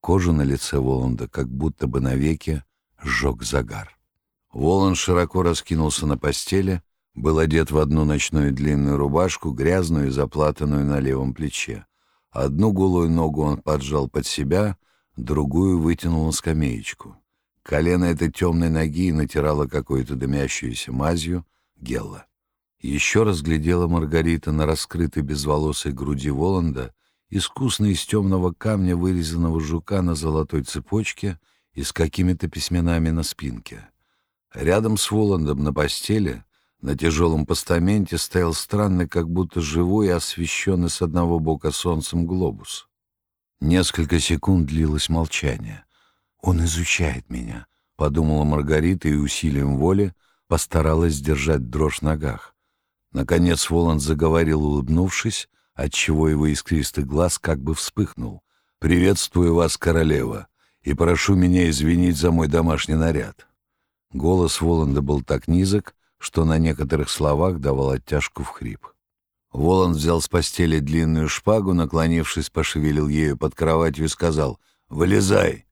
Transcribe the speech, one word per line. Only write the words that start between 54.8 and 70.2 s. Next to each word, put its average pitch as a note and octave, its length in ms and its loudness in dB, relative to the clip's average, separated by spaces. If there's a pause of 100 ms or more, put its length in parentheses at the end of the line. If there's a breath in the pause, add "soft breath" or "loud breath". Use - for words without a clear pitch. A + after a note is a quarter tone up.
отчего D2+ 540 0
его D2+ 180 2
искристый D2 580 -2
глаз D2+ 340 0
как D2+ 220 -2
бы D2+ 140 -4
вспыхнул. - 680 -6 (360)
«Приветствую F2 760 2
вас, E2 220 2
королева, D2+ 720 0 (360)
и C#2+ 120 -2
прошу E2+ 400 2
меня F2+ 340 4
извинить E2 480 2
за E2+ 140 2
мой E2 180 2
домашний D#2+ 460 0
наряд». D#2 520 -2 (640)
Голос E2 480 2
Воланда D#2+ 420 2
был C#2 200 -2
так C2+ 260 -4
низок, F#2+ 460 0 (240)
что - 260 -2
на D#2+ 140 2
некоторых D2+ 520 0
словах D#2 480 0
давал C2+ 320 0
оттяжку C#2+ 540 -4
в - 40 -10
хрип. - 380 -14 (680)
Воланд F2 440 4
взял E2 240 2